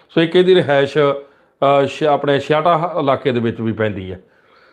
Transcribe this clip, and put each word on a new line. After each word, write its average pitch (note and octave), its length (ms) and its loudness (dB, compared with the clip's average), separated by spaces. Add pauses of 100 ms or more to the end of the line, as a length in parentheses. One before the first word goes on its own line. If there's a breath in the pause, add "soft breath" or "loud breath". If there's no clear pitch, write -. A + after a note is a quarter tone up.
(100)
ਸੋ D#3+ 120 0
ਇੱਕ E3 140 0
ਇਹਦੀ F3+ 180 4
ਰਿਹਾਇਸ਼, C#3 440 0
ਅ, C#3 880 0
ਸ਼-, D3+ 200 -4
ਆਪਣੇ C#3+ 340 0
ਛਿਆਟਾ D#3 380 0
ਹ-, E3+ 220 -4
ਇਲਾਕੇ C3+ 320 0
ਦੇ A#2+ 80 -2
ਵਿੱਚ A2+ 200 -4
ਵੀ A2+ 120 -4
ਪੈਂਦੀ G2+ 400 -4
ਹੈ। F2+ 80 -14 (520 soft breath)